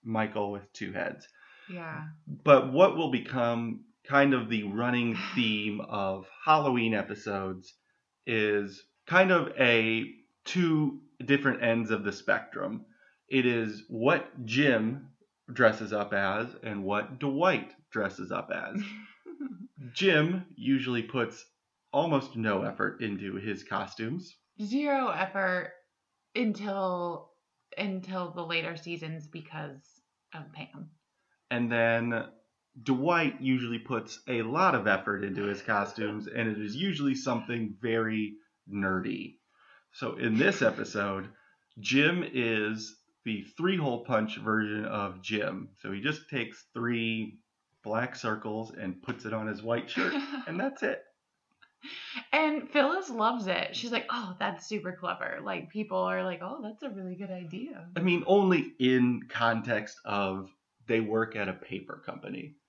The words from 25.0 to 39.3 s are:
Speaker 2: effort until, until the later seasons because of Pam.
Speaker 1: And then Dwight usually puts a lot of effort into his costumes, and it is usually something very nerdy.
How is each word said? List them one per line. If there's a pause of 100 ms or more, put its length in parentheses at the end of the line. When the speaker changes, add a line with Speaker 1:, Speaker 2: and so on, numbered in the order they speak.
Speaker 2:
effort (640)
until, (460)
until
the
later
seasons
because (540)
of
Pam. (600)
Speaker 1:
And
then (580)
Dwight
usually
puts
a
lot
of
effort
into
his
costumes,
and
it
is
usually
something
very (380)
nerdy. (560)